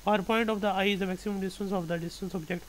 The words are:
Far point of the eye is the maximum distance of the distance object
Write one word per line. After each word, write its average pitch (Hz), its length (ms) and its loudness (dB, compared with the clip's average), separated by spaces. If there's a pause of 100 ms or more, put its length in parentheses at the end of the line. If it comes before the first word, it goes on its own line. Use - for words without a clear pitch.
Far 208 180 4
point 226 200 4
of 220 100 2
the 196 200 2
eye 196 200 4
is 185 60 -2
the 185 120 0
maximum 196 300 -4
distance 190 280 -4
of 175 180 -2
the 170 140 0
distance 175 260 -8
object 175 380 -4